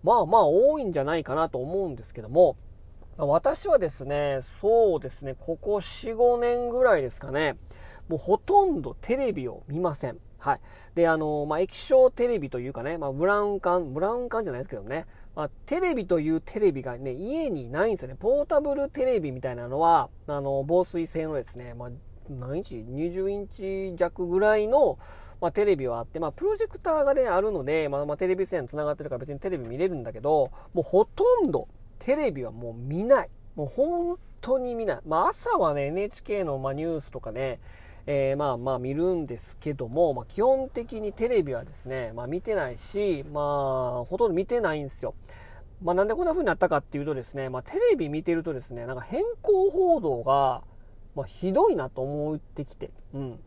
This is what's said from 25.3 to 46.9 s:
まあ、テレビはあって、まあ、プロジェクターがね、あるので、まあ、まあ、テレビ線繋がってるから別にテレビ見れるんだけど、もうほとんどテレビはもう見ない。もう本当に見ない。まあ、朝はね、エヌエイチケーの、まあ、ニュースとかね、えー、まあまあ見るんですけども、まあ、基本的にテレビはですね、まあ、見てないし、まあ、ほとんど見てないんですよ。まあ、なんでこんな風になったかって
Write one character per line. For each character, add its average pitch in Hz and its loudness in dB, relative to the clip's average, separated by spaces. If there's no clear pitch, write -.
ま 170 0
あ、 - -4
テ 208 2
レ 196 6
ビ 131 -4
は 117 -2
あ - -6
っ - -10
て、 - -10
ま 160 -2
あ、 147 -4
プ - -8
ロ 415 2
ジ 440 -2
ェ 427 -2
ク - -14
タ 339 -2
ー 311 4
が 277 4
ね、 262 4
あ 185 4
る 214 2
の 160 -2
で、 151 0
ま 139 -2
あ、 147 -2
ま 147 -2
あ、 - -20
テ 185 0
レ 185 4
ビ 185 0
線 170 -4
繋 151 -6
が 147 0
っ - -2
て 143 -12
る 147 -8
か 131 -4
ら 120 -6
別 135 -8
に 139 -10
テ 190 -6
レ 175 -4
ビ 120 -8
見 120 -8
れ 185 2
る 175 -4
ん 127 -6
だ 117 -8
け 110 -12
ど、 147 4
も 170 0
う - 0
ほ 202 4
と - -2
ん - 0
ど - -2
テ 269 2
レ 294 0
ビ 135 -6
は 110 -8
も 117 -10
う - -12
見 139 -6
な 240 6
い。 - -16
も 151 -4
う - -8
本 349 0
当 262 0
に 247 -4
見 226 -4
な 160 0
い。 - -12
ま 156 2
あ、 190 4
朝 466 -2
は 165 4
ね、 143 0
エ 147 -2
ヌ 180 -2
エ 202 0
イ 202 -6
チ - -16
ケ 202 -2
ー - 0
の、 143 -2
ま 135 -4
あ、 135 -2
ニ 147 -6
ュ 165 -4
ー 147 -6
ス - -16
と 127 -12
か 110 -10
ね、 127 -6
え 139 2
ー、 - -6
ま 147 0
あ 127 -2
ま 131 -2
あ 127 -4
見 127 -4
る 175 0
ん 160 -2
で 123 -10
す - -16
け 151 -4
ど 135 -6
も、 151 2
ま 123 -4
あ、 - -14
基 - -4
本 262 2
的 233 -8
に 208 -4
テ 226 -2
レ 226 2
ビ 139 -4
は 117 -6
で - -16
す - -18
ね、 127 -6
ま 117 -8
あ、 123 -8
見 170 -4
て 220 -2
な 147 0
い 120 -10
し、 185 -2
ま 135 0
あ、 - -6
ほ 185 -6
と 233 4
ん 214 2
ど 170 0
見 185 0
て 240 0
な 170 0
い 151 -4
ん 143 -6
で 135 -8
す - -12
よ。 - -6
ま 175 0
あ、 180 2
な 196 4
ん - -2
で 220 0
こ 349 -2
ん - 2
な 330 2
風 330 0
に 277 2
な 262 2
っ - -16
た - 2
か 156 2
っ 143 0
て - -10